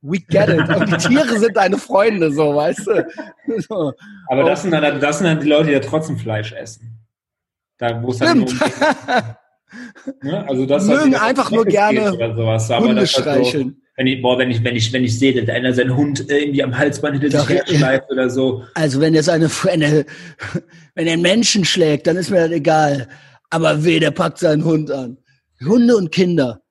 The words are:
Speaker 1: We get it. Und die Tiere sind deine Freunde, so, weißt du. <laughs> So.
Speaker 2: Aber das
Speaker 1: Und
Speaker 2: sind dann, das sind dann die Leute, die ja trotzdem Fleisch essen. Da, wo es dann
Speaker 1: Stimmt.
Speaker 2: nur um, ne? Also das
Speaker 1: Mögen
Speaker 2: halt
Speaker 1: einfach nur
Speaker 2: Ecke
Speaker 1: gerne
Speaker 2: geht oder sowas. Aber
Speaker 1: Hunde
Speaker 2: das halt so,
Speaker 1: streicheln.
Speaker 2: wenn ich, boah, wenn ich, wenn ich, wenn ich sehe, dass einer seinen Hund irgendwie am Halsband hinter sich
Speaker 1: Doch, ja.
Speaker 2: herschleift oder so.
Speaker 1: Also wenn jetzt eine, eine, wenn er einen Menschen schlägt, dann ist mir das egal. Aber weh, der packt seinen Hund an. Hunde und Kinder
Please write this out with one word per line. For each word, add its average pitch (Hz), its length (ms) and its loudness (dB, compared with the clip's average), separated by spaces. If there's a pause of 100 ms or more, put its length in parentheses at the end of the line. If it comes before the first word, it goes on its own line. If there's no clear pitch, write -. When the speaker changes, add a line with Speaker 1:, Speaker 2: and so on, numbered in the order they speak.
Speaker 1:
We 165 180 -6
get - 300 2
it. 160 260 2
Und 175 140 0
die - 80 0
Tiere 233 420 2
sind 220 160 0
deine 196 220 2
Freunde, 196 560 2
so, 147 220 2
weißt 160 320 -2
du. 208 180 0 (420)
<laughs> 226 220 -4
So. 160 240 -4 (340)
Speaker 2:
Aber 131 160 0
das 143 200 0
Speaker 1:
Und 185 80 0
Speaker 2:
sind 151 100 2
dann, 143 180 0
das 147 200 0
sind 196 80 0
dann 156 120 2
die 147 80 -2
Leute, 151 200 4
die 147 60 2
ja 135 60 4
trotzdem 156 380 -4
Fleisch 110 340 -6
essen. - 480 -18 (760)
Da, 117 260 -4
wo 123 80 2
es 117 80 -2
dann 330 180 4
Speaker 1:
Stimmt. 247 240 0
Speaker 2:
nur - 80 0 (1500)
um, 139 60 -6
ne? 165 180 -6
Also 135 180 -2
das 190 220 0
Speaker 1:
Mögen 269 260 4
Speaker 2:
halt 214 100 0
Speaker 1:
einfach 262 280 0
nur 220 120 2
Speaker 2:
Ecke 196 80 2
Speaker 1:
gerne 208 300 2 (100)
Speaker 2:
geht - 20 -4
oder 113 220 -4
sowas. 113 360 -2
Aber 117 160 2
Speaker 1:
Hunde 110 140 2
Speaker 2:
das 185 120 0
halt 131 120 0
so, 147 60 -2
Speaker 1:
streicheln. 131 500 -2 (160)
Speaker 2:
wenn 131 100 0
ich, 131 140 -2
boah, 123 160 2
wenn 127 140 0
ich, 113 120 -2
wenn 120 120 -2
ich, 113 180 -2
wenn 127 100 0
ich 110 160 -2
sehe, 135 140 4 (100)
dass 110 100 -4
einer 127 200 -2
seinen 127 220 0
Hund 139 340 -2
irgendwie 143 340 0
am 127 140 -4
Halsband 143 440 -2
hinter 147 160 0
sich - 40 4
Speaker 1:
Doch, - 80 -2
ja. - 160 2
Speaker 2:
herschleift 135 460 0
oder 127 180 0
so. 123 340 -2 (120)
Speaker 1:
Also 143 260 0
wenn 160 120 2
jetzt 160 160 2
eine, 160 200 2 (200)
eine, 151 360 2 (880)
wenn 165 120 -4
er 330 60 0
einen 240 80 0
Menschen 220 440 2
schlägt, 151 420 0
dann 170 100 2
ist 185 120 -6
mir 185 120 2
das 165 100 0
egal. 151 560 0 (420)
Aber 156 340 0
weh, 160 160 2
der 151 120 2
packt 165 280 -4
seinen 156 240 2
Hund 151 280 0
an. 131 260 -8 (480)
Hunde 233 320 4
und 175 140 -2
Kinder 160 600 0